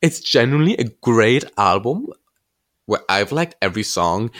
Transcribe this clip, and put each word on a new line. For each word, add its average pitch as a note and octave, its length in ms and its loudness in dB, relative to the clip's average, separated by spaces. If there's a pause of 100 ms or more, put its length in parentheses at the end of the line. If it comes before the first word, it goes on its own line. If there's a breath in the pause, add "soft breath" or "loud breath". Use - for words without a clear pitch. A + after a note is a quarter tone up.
It's E3 180 0
genuinely D3 580 2
a - 80 -2 (160)
great A#2 440 2 (120)
album G#2 500 0 (800)
where G#2 220 -2
I've G2 240 0
liked E3 300 -4
every G2 220 -2
song, F#2 560 -4